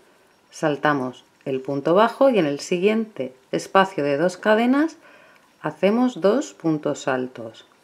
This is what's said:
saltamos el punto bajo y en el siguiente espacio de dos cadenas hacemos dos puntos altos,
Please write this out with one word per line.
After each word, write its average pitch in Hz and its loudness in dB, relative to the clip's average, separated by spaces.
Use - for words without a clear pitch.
saltamos 143 -2
el 131 -4
punto 139 -2
bajo 233 4
y 226 2
en 160 2
el 143 -2
siguiente 202 -2
espacio 185 0
de 143 0
dos 180 -2
cadenas 247 2
hacemos 214 0
dos 214 0
puntos 151 -4
altos, 127 -6